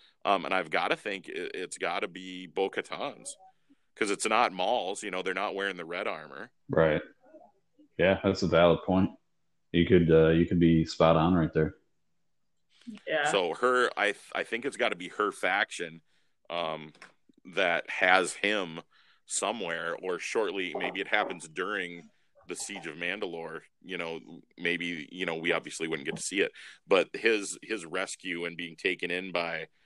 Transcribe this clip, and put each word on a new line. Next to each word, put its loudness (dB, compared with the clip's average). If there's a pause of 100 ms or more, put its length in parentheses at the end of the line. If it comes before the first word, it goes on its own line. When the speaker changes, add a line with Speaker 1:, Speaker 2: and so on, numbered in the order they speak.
(240)
Speaker 1:
Um, 2
and -4
I've -2
gotta 0
think -8
it, -8
it's -8
gotta -4
be -14
Bo-Katan's, -6 (600)
'cause -2
it's -2
not 4
Maul's, -2
you -8
know, -4
they're -2
not -2
wearing -2
the -8
red -6
armor. -10 (200)
Speaker 2:
Right. 4 (960)
Yeah, 4
that's 2
a 0
valid 6
point. 4 (640)
You 6
could, 6
uh, 8
you 6
could 0
be 6
spot 4
on 4
right 2
there. 2 (1300)
Speaker 3:
Yeah. 0
Speaker 1:
So 2
her, 2
I 2
th-, -14
I -2
think -6
it's -6
gotta 0
be -10
her 0
faction, -4 (480)
um, -6 (600)
that 0
has 4
him -2 (440)
somewhere, -4
or -4
shortly, -2
maybe -4
it -4
happens -2
during -6 (380)
the -8
Siege -10
of -10
Mandalore, -6 (240)
you -10
know, -6 (380)
maybe, -4
you -6
know, -2
we -2
obviously -4
wouldn't -6
get -4
to -12
see -4
it, 2 (360)
but 4
his, 0
his -8
rescue -8
and -8
being -10
taken -2
in -6
by -4 (180)